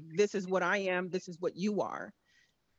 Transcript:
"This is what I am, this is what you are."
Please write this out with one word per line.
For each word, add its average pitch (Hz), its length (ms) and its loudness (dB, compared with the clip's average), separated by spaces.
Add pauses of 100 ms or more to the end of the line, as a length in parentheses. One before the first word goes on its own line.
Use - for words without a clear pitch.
(140)
"This 202 200 4
is 185 120 -2
what 185 160 2
I 180 160 2
am, 185 320 0
this 185 180 -4
is 165 120 -10
what 175 160 -2
you 202 240 0
are." 110 320 -4 (680)